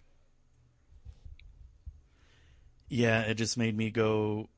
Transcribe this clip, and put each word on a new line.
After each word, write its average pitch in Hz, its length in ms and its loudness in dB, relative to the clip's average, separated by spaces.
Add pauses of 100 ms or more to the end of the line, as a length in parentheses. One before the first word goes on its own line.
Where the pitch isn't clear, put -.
(3000)
Yeah, 117 320 4
it 110 140 0
just 110 220 -2
made 113 180 0
me 110 140 0
go 107 680 0